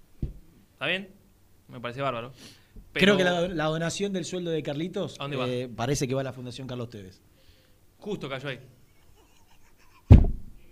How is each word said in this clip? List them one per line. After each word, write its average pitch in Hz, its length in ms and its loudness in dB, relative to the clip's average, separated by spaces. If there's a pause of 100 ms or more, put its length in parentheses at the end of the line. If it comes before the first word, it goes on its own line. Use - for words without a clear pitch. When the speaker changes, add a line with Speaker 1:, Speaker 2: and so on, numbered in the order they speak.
(720)
Speaker 1:
¿Está - 120 -6
bien? 190 240 -4 (580)
Me 131 120 -16
parece 120 220 -6
bárbaro. 123 300 -4 (640)
Speaker 2:
Creo 196 220 6
Speaker 1:
Pero - 20 4
Speaker 2:
que 185 60 4
la, 180 240 2
la 165 180 -2
donación 165 480 -2
del 180 120 -4
sueldo 180 260 -6
de 160 120 0
Carlitos, 165 560 -6
Speaker 1:
¿A 143 40 -8
dónde 139 140 -6
va? 123 100 -2
Speaker 2:
eh, 127 260 -4
parece 127 340 -2
que 123 80 -4
va 135 60 0
a - 20 -6
la 131 100 -8
Fundación 127 340 -12
Carlos 120 220 -8
Tevez. 95 320 -16 (760)
Speaker 1:
Justo 185 320 -8
cayó 135 200 -8
ahí. 123 100 -10 (2250)